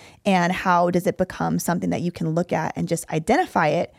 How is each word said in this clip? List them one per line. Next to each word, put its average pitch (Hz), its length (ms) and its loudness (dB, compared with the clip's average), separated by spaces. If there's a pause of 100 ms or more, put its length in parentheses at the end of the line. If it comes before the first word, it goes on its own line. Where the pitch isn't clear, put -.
(260)
And 180 260 4
how 175 380 2
does 175 180 0
it 175 100 0
become 170 420 -2
something 175 320 -2
that 170 100 -2
you 170 100 -2
can 160 240 -4
look 175 160 -2
at 160 240 -2
and 165 140 -4
just 170 200 -4
identify 180 600 0
it 165 300 -2